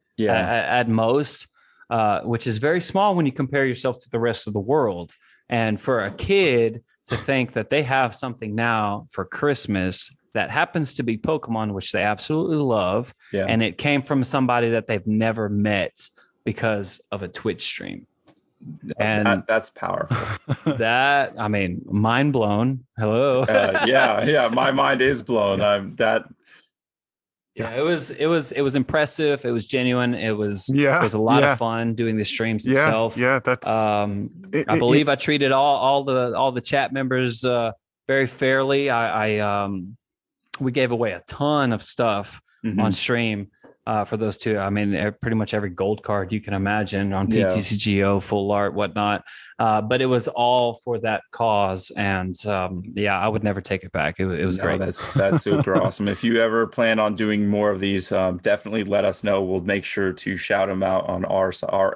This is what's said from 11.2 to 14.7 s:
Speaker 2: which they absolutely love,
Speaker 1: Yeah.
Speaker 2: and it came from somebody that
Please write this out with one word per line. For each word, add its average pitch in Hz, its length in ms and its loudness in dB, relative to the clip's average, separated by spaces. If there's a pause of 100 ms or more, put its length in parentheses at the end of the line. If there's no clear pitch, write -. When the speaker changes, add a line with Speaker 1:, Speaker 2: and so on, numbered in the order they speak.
Speaker 2:
which 95 180 -8
they 98 120 0
absolutely 156 540 0
love, 117 540 0 (220)
Speaker 1:
Yeah. 98 160 0
Speaker 2:
and 113 140 2
it 92 160 -2
came 143 240 2
from 135 200 0
somebody 123 460 2
that 113 160 0